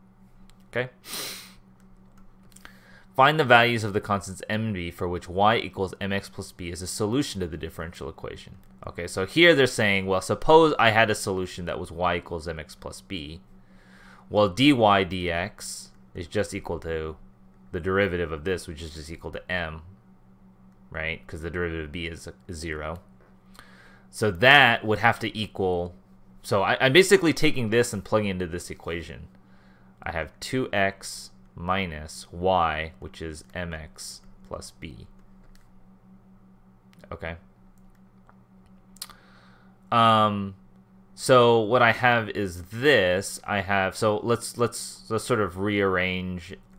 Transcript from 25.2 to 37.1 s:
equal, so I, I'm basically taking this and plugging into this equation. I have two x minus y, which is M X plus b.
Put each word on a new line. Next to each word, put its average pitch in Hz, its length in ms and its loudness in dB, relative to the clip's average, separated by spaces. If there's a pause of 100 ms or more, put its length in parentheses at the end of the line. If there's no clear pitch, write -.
equal, 90 560 -4 (480)
so 101 220 0
I, 117 200 0
I'm 131 100 4
basically 185 400 6
taking 135 360 0
this 117 240 2
and 95 100 -6
plugging 107 260 -2
into 92 180 -4
this 85 240 -10
equation. 80 560 -12 (760)
I 85 120 -8
have 80 260 -8
two 131 320 -4
x - 600 -4 (240)
minus 87 760 -6
y, 85 680 0
which - 220 -14
is 80 220 -12 (100)
M 87 200 -8
X - 480 -16 (260)
plus - 240 -14
b. 71 360 -18 (2000)